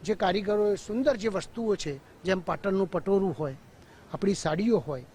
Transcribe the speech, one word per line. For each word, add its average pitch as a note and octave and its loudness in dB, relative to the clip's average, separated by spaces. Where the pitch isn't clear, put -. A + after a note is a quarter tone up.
જે G#3 0
કારીગરોએ G#3 2
સુંદર C4 0
જે A3+ 2
વસ્તુઓ G#3 -2
છે, C#3+ -6
જેમ F#3+ 2
પાટણનું F#3+ 0
પટોરું F#3+ 2
હોય, C#3 -4
આપણી G3 0
સાડીઓ F#3+ 2
હોય C3 -8